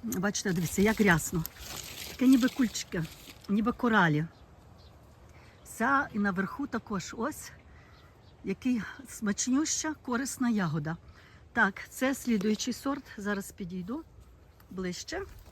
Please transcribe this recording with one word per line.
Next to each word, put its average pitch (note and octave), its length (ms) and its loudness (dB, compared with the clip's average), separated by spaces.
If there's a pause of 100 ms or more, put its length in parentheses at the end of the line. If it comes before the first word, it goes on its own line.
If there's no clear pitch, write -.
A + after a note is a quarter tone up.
Бачите, G3+ 500 -2
дивіться, E3+ 280 0
як G#3+ 200 4
рясно. F3 420 4 (640)
Таке - 180 4
ніби B3+ 220 8
кульчики, - 540 -2 (460)
ніби G#3+ 220 2
коралі. F3 540 4 (1500)
Вся C4+ 380 2
і G#3+ 60 -2
наверху G3 480 0
також - 500 -6
ось, B3+ 340 -6 (920)
який A3+ 380 0 (280)
смачнюща, C4 840 0
корисна B3 560 -2
ягода. E3 480 0 (560)
Так, G3+ 360 2
це C4 260 0
слідуючий G#3+ 580 0
сорт. C#4 300 -4 (140)
Зараз G3+ 340 -6
підійду F#3 520 -8 (680)
ближче. F#3 500 -6 (300)